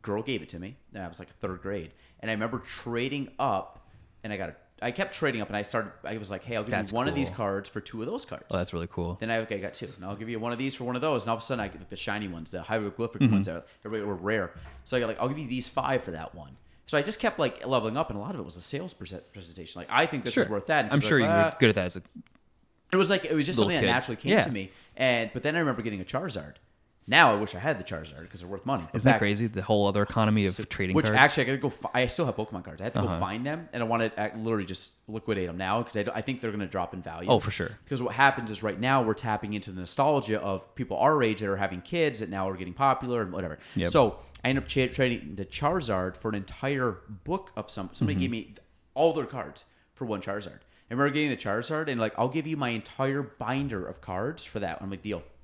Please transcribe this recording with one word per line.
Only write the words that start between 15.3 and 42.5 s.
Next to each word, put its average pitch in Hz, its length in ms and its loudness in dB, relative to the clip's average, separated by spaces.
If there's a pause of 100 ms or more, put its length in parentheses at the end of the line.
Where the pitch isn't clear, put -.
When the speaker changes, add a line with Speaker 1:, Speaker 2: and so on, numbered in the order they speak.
Speaker 1:
you 151 80 -8
these 123 220 -4
five 135 340 0
for 90 100 -8
that 80 220 -10
one." 71 220 -16 (300)
So - 100 -2
I 143 60 4
just 214 180 -4
kept, 220 180 0
like, 139 280 0
leveling 120 320 0
up, 165 100 0
and 104 100 -6
a - 20 -6
lot 131 140 -8
of 135 60 -8
it 85 40 -6
was 82 120 -14
a 87 60 -12
sales 170 320 -8
prese-, - 260 -12 (140)
presentation. 85 440 -14
Like, 87 120 -12
"I 135 160 6
think 143 180 -4
this 120 80 -2
Speaker 2:
Sure. 247 120 4
Speaker 1:
is - 40 -4
worth 101 180 -2
that." 147 200 4
And 104 60 -2
Speaker 2:
I'm 143 80 6
Speaker 1:
people 110 100 2
Speaker 2:
sure 151 80 6
Speaker 1:
were 117 60 6
Speaker 2:
you 107 60 4
Speaker 1:
like, 170 60 6
Speaker 2:
were 165 160 6
Speaker 1:
"Ah." - 80 -12
Speaker 2:
good 123 80 8
at 104 60 6
that 95 100 2
as 90 120 -4
a 90 60 -10 (880)
Speaker 1:
It 185 40 4
was 190 140 6
like, 196 140 2
it 220 100 0
was 147 120 4
just 170 120 0
Speaker 2:
little 104 120 6
Speaker 1:
something - 160 4
that - 0 -
Speaker 2:
kid. - 60 4
Speaker 1:
naturally 123 240 0
came - 160 0
Speaker 2:
Yeah. 208 120 6
Speaker 1:
to - 60 -2
me. 98 200 -4 (260)
And, 120 360 2
but 123 100 -4
then 151 120 0
I 165 40 2
remember 135 240 0
getting 104 180 -2
a 90 40 -6
Charizard. 107 500 -6 (500)
Now 139 280 8
I - 20 6
wish 104 220 -2
I - 20 -6
had 131 220 0
the 92 40 -6
Charizard 80 460 -10
'cause 90 100 -16
they're 87 80 -14
worth 98 160 -8
money. 117 200 -2
But 80 140 -4
Speaker 2:
Isn't 107 80 6
that 135 80 10
Speaker 1:
back 110 40 2
Speaker 2:
crazy? 107 300 4
The 107 140 -4
whole 101 260 6
other 101 140 4
economy 107 440 4
of 92 60 4
Speaker 1:
So, 98 100 -4
Speaker 2:
trading 95 320 -2
Speaker 1:
which 156 120 4
Speaker 2:
cards? 107 120 4
Speaker 1:
actually, 143 240 8
I 120 40 4
gotta 135 120 0
go 135 120 0
fi-, - 240 -8
I 127 120 4
still 156 200 0
have 113 100 0
Pokemon 107 280 -6
cards. 78 160 -12
I 95 40 -6
have 120 80 -4
to - 80 2
Speaker 2:
Uh-huh. 95 140 2
Speaker 1:
go 80 40 -2
find 98 260 -2
them, 160 280 -6
and 120 100 -2
I 113 40 0
wanna, 113 300 2
uh, 107 200 -2
literally 110 280 0
just 90 280 -6 (160)
liquidate 107 400 -2
them 87 80 -6
now 95 260 0
'cause 117 140 -6
I 104 80 2
d-, 98 100 -4
I 110 80 -2
think 127 180 -4
they're 113 120 -4
gonna 101 160 -4
drop 90 260 -2
in 90 80 -8
value. 82 260 -8
Speaker 2:
Oh, 113 120 8
for - 100 -4
sure. - 200 -4 (180)
Speaker 1:
'Cause 135 120 -2
what 120 140 -2
happens 127 380 6
is 101 100 -8
right 104 160 -2
now 131 240 4
we're 110 120 2
tapping 107 380 -2
into 104 200 -6
the 92 80 -10
nostalgia 135 600 2
of - 360 -4
people 123 200 -4
our 143 280 6
age 107 160 2
that 107 80 -2
are 98 80 2
having 92 240 -2
kids 151 400 0
that 104 80 -4
now 95 200 -2
are 92 80 -4